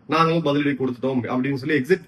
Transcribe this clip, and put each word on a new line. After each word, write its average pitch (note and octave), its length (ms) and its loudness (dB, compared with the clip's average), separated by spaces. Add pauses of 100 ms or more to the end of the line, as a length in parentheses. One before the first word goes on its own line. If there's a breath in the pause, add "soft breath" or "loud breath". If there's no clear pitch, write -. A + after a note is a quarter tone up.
நாங்களும் D#3+ 360 2
பதிலடி C#3+ 300 2
கொடுத்துட்டோம் B2+ 480 -2
அப்படின்னு B2+ 320 -2
சொல்லி C#3 240 0
எக்ஸிட் E3+ 300 0